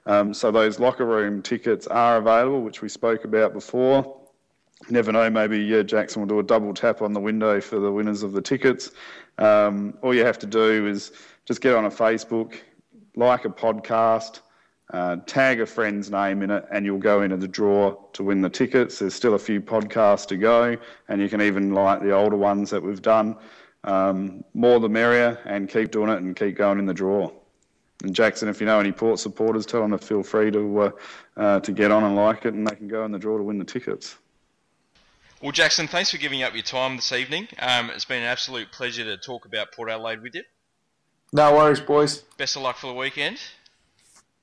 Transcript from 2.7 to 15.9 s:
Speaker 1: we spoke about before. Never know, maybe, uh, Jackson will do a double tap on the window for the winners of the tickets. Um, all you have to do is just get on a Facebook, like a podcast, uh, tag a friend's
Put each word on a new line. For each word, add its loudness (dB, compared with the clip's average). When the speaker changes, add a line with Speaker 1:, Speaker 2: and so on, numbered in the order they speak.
Speaker 1:
we -8
spoke -2
about 2
before. 0
Never 2
know, 4
maybe, 0
uh, 6
Jackson -2
will -4
do 0
a 2
double 0
tap -2
on -2
the -4
window 0
for -4
the 0
winners -2
of -6
the -4
tickets. 0
Um, 2
all 2
you 4
have 2
to -12
do 2
is -4
just -4
get 4
on 4
a 0
Facebook, -2
like 2
a -6
podcast, 0
uh, -2
tag 2
a -2
friend's -4